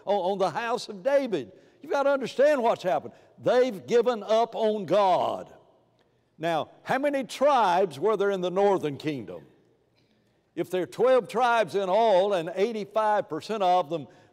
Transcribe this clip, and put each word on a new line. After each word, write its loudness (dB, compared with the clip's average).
on, 0
on -4
the 2
house -4
of -14
David. 0
You've -10
got 0
to 2
understand 2
what's 0
happened. -4
They've 0
given 0
up 0
on -2
God. 0
Now, -2
how -2
many -2
tribes 2
were 0
there 0
in -4
the -2
northern 0
kingdom? -8
If -6
there -2
are -4
twelve 2
tribes 0
in -2
all 4
and -4
eighty-five -2
percent -6
of 2
them -6